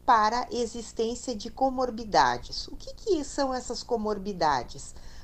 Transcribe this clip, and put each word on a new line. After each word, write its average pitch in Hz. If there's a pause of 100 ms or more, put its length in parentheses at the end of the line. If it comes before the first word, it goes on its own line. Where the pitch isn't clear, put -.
para 226
a -
existência 233
de 214
comorbidades. 220
O -
que -
que 339
são 269
essas 247
comorbidades? 190 (300)